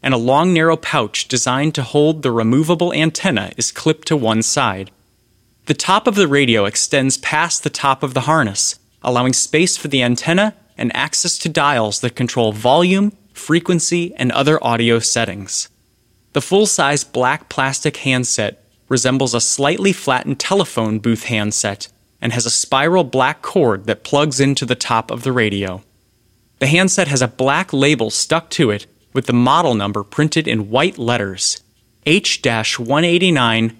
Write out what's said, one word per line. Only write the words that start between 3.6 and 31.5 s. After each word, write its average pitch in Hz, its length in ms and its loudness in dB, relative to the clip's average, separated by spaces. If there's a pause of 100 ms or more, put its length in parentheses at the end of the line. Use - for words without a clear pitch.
clipped - 380 -4
to 160 80 2
one 110 260 0
side. 98 480 -2 (760)
The 151 80 0
top - 320 0
of 208 100 2
the 185 120 4
radio 123 360 4
extends 131 540 0
past 160 440 -2
the 147 80 -2
top 135 320 -2
of 131 120 -4
the 131 80 -2
harness, 135 560 0 (240)
allowing 127 300 0
space - 440 0
for - 120 -10
the 139 140 0
antenna 170 520 0 (240)
and 120 180 -4
access - 420 -2
to - 100 -6
dials 143 520 0
that - 160 -4
control 117 360 0
volume, 175 600 2 (220)
frequency, 170 840 -2
and 123 160 -2
other 147 320 2
audio 117 340 2
settings. 101 680 -4 (640)
The 143 100 -2
full-size 175 600 0
black 131 460 -2
plastic 135 480 -4
handset 123 640 -2 (240)
resembles 127 460 0
a 117 60 0
slightly 185 520 0
flattened 135 460 -2
telephone 113 600 -2
booth 117 260 -2
handset 104 640 -4 (320)
and 117 120 -2
has 117 120 -2
a 117 60 -4
spiral 160 540 2
black 131 360 0
cord 110 460 0
that - 180 -4
plugs 143 360 0
into 135 260 2
the 123 80 0
top 117 360 -2
of 120 120 -6
the 135 100 -2
radio. 101 500 -2 (760)
The 135 80 0
handset 180 420 2
has 131 140 0
a 123 60 0
black 143 440 -2
label 135 380 2
stuck - 400 -2
to 131 200 2
it 104 160 -4 (260)
with 135 140 -2
the 127 60 0
model 131 420 4
number 101 300 -2
printed 156 420 0
in 107 240 -4
white 151 280 0
letters, 107 640 -2 (420)